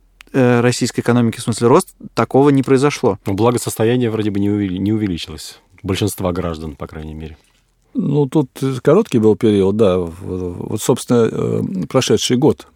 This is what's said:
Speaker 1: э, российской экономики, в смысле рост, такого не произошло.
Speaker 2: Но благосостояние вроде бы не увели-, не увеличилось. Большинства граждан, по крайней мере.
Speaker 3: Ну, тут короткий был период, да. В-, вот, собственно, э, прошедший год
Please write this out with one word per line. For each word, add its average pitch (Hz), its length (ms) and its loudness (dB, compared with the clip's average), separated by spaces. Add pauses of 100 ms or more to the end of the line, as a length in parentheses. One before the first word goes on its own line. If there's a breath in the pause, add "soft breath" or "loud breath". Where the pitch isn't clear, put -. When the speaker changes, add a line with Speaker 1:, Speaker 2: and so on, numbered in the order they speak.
(320)
Speaker 1:
э, 123 280 4
российской 123 400 0
экономики, 120 380 2
в 117 40 -10
смысле 117 260 0
рост, 156 260 4 (200)
такого 131 360 4
не 135 120 4
произошло. 131 640 0
Speaker 2:
Но 101 80 -2
благосостояние 117 760 0
вроде 107 200 -2
бы 101 100 -2
не 101 100 0
увели-, 101 280 -2
не 98 140 0
увеличилось. 90 640 -6 (240)
Большинства 95 500 -2
граждан, 80 440 -8
по 76 100 -12
крайней 78 280 -14
мере. 78 220 -14 (580)
Speaker 3:
Ну, 147 320 -2
тут 139 220 0 (340)
короткий 165 360 2
был 107 180 4
период, 101 400 2
да. 95 220 2
В-, 90 680 -8
вот, 104 120 -6
собственно, 120 500 2
э, 110 580 -4
прошедший 127 480 0
год 127 400 0